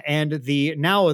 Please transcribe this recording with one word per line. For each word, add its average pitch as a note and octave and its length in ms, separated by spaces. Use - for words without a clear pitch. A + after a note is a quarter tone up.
and D3+ 380
the C#3+ 320
now F3 380